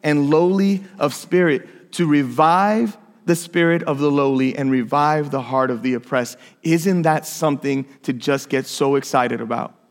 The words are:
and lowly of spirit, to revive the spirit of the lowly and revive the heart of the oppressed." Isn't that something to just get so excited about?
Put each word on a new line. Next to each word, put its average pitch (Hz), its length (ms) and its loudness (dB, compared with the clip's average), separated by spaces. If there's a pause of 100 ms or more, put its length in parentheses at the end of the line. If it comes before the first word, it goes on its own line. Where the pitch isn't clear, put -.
and 147 280 2
lowly 190 520 2 (160)
of 147 160 -2
spirit, - 760 -2
to 175 140 0
revive 165 880 2 (280)
the 170 120 2
spirit 170 480 0
of 143 160 -4
the 147 100 2
lowly 139 460 0
and 135 140 -2
revive 143 600 0
the 135 120 -4
heart 127 280 -2
of 117 120 -4
the 127 120 0
oppressed." 120 440 -4 (240)
Isn't 170 400 0
that 156 240 0
something 139 600 -2 (180)
to - 100 -4
just 139 340 -2
get 131 180 -2
so 139 300 0
excited 123 460 -2
about? 117 320 -6 (160)